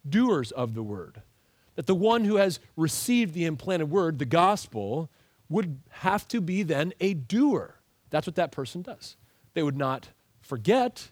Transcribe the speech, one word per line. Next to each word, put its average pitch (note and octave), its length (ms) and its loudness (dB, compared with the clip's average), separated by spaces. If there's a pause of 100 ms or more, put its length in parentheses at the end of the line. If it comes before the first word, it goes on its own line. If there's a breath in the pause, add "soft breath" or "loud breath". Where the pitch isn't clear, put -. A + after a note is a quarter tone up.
doers F3+ 440 2
of B2 220 -4
the A2+ 80 -6
word, G2 400 -10 (520 soft breath)
that F3 120 -8
the F#3+ 80 2
one A3 300 4
who G#3 120 2
has G3 240 2 (160 soft breath)
received F3+ 580 0
the E3+ 100 -2
implanted D#3+ 460 -2
word, E3 280 2
the C#3+ 60 -4
gospel, D#3 840 2 (380 soft breath)
would D#3+ 320 -2 (100)
have G3 380 0
to A#3 120 -2
be F#3 220 -2
then D#3 360 0
a G3 160 0
doer. F3+ 640 0 (300)
That's D3+ 160 -2
what E3+ 100 -8
that E3 160 0
person D3 300 -8
does. - 340 -18 (380 soft breath)
They E3 80 -2
would C#3+ 140 0
not C3 320 -2 (320)
forget, A3 720 0